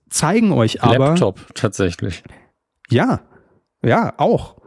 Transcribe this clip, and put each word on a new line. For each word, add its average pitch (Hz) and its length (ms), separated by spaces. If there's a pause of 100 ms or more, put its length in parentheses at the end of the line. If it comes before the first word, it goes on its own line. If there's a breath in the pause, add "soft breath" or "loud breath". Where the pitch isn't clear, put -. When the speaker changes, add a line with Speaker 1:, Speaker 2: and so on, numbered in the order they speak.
Speaker 1:
zeigen 202 420
euch 117 320
aber 131 280
Speaker 2:
Laptop, 143 280 (160)
tatsächlich. 98 680 (680 loud breath)
Speaker 1:
Ja, 185 320 (600 soft breath)
ja, 185 360
auch. - 500